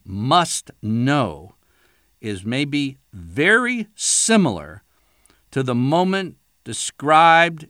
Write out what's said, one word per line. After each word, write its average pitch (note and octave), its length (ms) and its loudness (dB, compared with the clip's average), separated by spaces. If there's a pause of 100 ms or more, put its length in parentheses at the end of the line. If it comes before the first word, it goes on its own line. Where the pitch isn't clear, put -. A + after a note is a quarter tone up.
must C3+ 680 -2 (100)
know A2 720 -2 (640)
is G2+ 260 -10
maybe C#3 520 -4 (160)
very G#3 840 0
similar G#2 880 0 (680)
to C3+ 120 -4
the B2 120 -2
moment E3+ 600 0 (280)
described D#3+ 1080 2